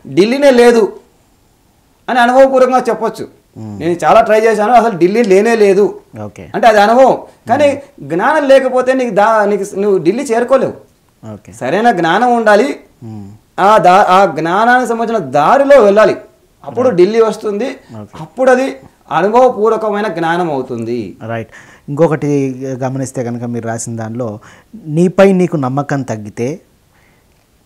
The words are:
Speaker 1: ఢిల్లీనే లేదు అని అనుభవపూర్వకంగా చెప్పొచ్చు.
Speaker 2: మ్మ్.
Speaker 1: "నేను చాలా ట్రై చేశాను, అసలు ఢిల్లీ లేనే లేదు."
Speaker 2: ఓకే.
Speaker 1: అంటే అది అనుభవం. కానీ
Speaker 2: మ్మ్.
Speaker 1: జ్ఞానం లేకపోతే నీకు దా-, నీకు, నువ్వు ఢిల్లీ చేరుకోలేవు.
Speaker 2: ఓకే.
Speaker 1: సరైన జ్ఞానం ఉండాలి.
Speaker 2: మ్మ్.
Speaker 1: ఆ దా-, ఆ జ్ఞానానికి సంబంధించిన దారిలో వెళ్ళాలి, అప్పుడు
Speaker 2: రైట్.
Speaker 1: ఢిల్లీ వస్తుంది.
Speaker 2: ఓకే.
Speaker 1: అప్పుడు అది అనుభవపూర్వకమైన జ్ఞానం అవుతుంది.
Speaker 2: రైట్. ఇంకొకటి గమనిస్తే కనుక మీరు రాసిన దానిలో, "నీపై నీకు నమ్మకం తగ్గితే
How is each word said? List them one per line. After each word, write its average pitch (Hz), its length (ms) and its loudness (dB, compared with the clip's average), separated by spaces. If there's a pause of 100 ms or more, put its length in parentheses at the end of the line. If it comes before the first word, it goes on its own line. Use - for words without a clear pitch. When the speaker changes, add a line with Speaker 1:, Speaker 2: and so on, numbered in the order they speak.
Speaker 1:
ఢిల్లీనే 233 420 2
లేదు 240 500 2 (1080)
అని 247 120 0
అనుభవపూర్వకంగా 254 680 4
చెప్పొచ్చు. 220 560 -8 (140)
Speaker 2:
మ్మ్. 107 220 -14
Speaker 1:
"నేను 170 240 -2
చాలా 185 160 4
ట్రై 214 200 2
చేశాను, 220 320 0
అసలు 226 260 2
ఢిల్లీ 196 240 2
లేనే 208 320 2
లేదు." 202 460 0 (240)
Speaker 2:
ఓకే. - 300 -18
Speaker 1:
అంటే 196 120 0
అది 214 140 4
అనుభవం. 226 380 4 (300)
కానీ 285 200 2
Speaker 2:
మ్మ్. 262 400 -8
Speaker 1:
జ్ఞానం 262 400 -2
లేకపోతే 254 460 2
నీకు 247 200 -2
దా-, 208 340 2
నీకు, 196 280 -4
నువ్వు 196 220 0
ఢిల్లీ 190 240 -2
చేరుకోలేవు. 240 500 0 (600)
Speaker 2:
ఓకే. 98 200 -18
Speaker 1:
సరైన 175 380 -2
జ్ఞానం 202 460 0
ఉండాలి. 226 440 2 (240)
Speaker 2:
మ్మ్. 104 280 -16 (280)
Speaker 1:
ఆ 202 160 4
దా-, 180 320 4
ఆ 185 160 4
జ్ఞానానికి 196 640 0
సంబంధించిన 226 360 -4
దారిలో 233 560 4
వెళ్ళాలి, 202 360 2 (480)
అప్పుడు 233 240 -2
Speaker 2:
రైట్. 208 80 -2
Speaker 1:
ఢిల్లీ 202 240 2
వస్తుంది. 220 560 -2 (240)
Speaker 2:
ఓకే. - 200 -20
Speaker 1:
అప్పుడు 254 300 -2
అది 262 260 0 (340)
అనుభవపూర్వకమైన 214 960 0
జ్ఞానం 170 420 -4
అవుతుంది. 120 640 -8 (120)
Speaker 2:
రైట్. 113 200 -8 (400)
ఇంకొకటి 143 640 -2 (120)
గమనిస్తే 131 580 -6
కనుక 120 180 -8
మీరు 120 240 -8
రాసిన 113 300 -8
దానిలో, 113 420 -8 (480)
"నీపై 185 460 0
నీకు 180 240 0
నమ్మకం 139 460 -4
తగ్గితే 113 580 -10 (1040)